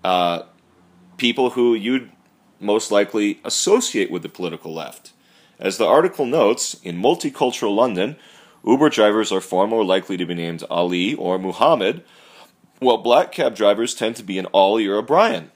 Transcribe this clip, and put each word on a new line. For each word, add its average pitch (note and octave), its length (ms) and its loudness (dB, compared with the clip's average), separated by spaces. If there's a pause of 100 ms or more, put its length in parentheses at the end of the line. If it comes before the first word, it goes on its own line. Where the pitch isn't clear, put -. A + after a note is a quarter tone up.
uh, F2 400 0 (720)
people B2 340 0
who A#2+ 240 2
you'd A#2+ 340 -4 (500)
most G#2 320 -2
likely G#2 520 0
associate F#3 680 0
with F2 140 -6
the - 60 -12
political E2 440 -10
left. D2+ 380 -14 (480)
As G2 180 -4
the A2+ 80 2
article D3+ 400 2
notes, A#2+ 560 0
in F2 180 -10
multicultural B2+ 760 -2
London, A2+ 400 0 (500)
Uber C#3 240 4
drivers G#2+ 420 2
are F#2+ 100 -2
far F#2 260 0
more A2 160 0
likely F#2 340 -2
to F2 80 -4
be E2+ 100 -6
named E2+ 340 -8
Ali F2+ 460 0
or F2+ 240 -2
Muhammad, A2+ 640 0 (760)
while B2 180 2
black A#2+ 340 2
cab B2 240 -2
drivers A2+ 380 2
tend A#2 220 -4
to A2+ 80 -18
be F#2+ 140 -6
an F#2 160 -6
Ollie G2 340 4
or G2+ 100 0
a A2 60 -2
Brian. G3+ 520 0